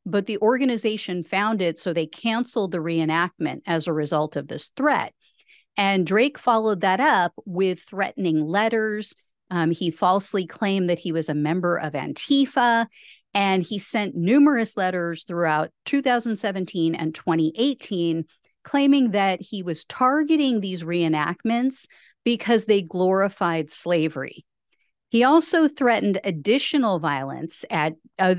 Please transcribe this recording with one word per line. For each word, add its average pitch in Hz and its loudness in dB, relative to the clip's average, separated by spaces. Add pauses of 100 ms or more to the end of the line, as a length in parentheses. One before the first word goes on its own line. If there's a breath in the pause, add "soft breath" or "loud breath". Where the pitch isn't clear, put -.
but 196 -2
the 214 -4
organization 220 0
found 202 -2
it, 165 0
so 175 -4
they 165 0
canceled 226 -4
the 175 -4
reenactment 160 -2
as 160 -2
a 170 -2
result 151 -2
of 139 -6
this - -8
threat. 262 0 (640 soft breath)
And 196 2
Drake 233 2
followed 220 0
that 190 2
up 214 2 (140)
with 185 -2
threatening 180 -2
letters. 214 -2 (360)
Um, 170 0
he 170 -2
falsely 190 0
claimed 190 -2
that 170 0
he 170 -6
was 160 -2
a 147 -2
member 170 0
of 151 -6
Antifa, 240 0 (460 loud breath)
and 190 2
he 202 -8
sent 208 -4
numerous 233 4
letters 180 -2
throughout 160 0 (160)
two 277 0
thousand 233 0
seventeen 180 -2
and 160 -4
twenty 160 0
eighteen, 170 -2 (360)
claiming 277 2
that 196 0
he 196 -10
was 170 -6
targeting 285 2
these 185 -4
reenactments 170 -2 (400 soft breath)
because 226 2
they 202 4
glorified 185 0
slavery. 156 -2 (640)
He 233 4
also 320 6
threatened 226 2
additional 208 0
violence 139 -4
at, 160 0 (240)
uh, 185 4